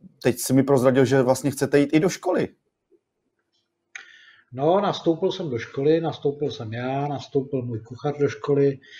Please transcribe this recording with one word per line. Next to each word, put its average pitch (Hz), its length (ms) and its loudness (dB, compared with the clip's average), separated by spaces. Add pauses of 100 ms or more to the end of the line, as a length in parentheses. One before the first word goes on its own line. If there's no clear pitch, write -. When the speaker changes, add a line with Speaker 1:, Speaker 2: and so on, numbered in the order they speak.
(220)
Speaker 1:
teď 120 160 0
jsi - 140 -4
mi 131 100 6
prozradil, 135 420 4
že 135 180 4
vlastně 131 280 0
chcete 143 280 0
jít 143 140 2
i 156 80 4
do 185 80 2
školy. - 400 -2 (2000)
Speaker 2:
No, 156 280 2
nastoupil 170 520 0
jsem 170 180 -8
do 120 80 -4
školy, 151 420 0
nastoupil 147 500 -4
jsem 110 220 -10
já, 131 360 -4
nastoupil 131 540 -4
můj 117 180 -6
kuchař 143 380 -8
do 143 100 2
školy, 139 500 0 (220)